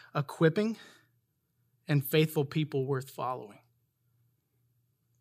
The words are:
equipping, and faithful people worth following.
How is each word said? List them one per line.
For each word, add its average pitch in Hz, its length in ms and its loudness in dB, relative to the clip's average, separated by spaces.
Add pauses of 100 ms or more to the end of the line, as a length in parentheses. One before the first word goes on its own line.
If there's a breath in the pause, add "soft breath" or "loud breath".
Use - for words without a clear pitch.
(160 loud breath)
equipping, 165 640 2 (1080 soft breath)
and 143 160 2
faithful 156 420 2
people 139 420 -2
worth 135 240 -4
following. 127 480 -8 (1600)